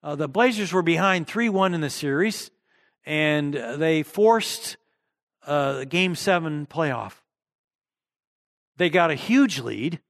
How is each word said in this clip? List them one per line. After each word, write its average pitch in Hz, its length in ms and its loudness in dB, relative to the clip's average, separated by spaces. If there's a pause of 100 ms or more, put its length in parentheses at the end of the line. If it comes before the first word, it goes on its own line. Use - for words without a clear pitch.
Uh, 147 140 -8
the 147 120 -4
Blazers 208 460 0
were 185 80 4
behind 175 460 2
three 233 220 -2
one 190 260 2
in 160 60 -2
the 143 80 -2
series, 151 600 -2 (540)
and, 151 520 0
uh, 123 220 -8
they 160 240 2
forced, - 760 0 (680)
uh, 139 420 -2
Game 175 300 0
seven 160 500 -2
playoff. 127 560 -4 (1600)
They 175 120 2
got 170 220 4
a 147 40 -2
huge 226 440 2
lead. 120 500 -6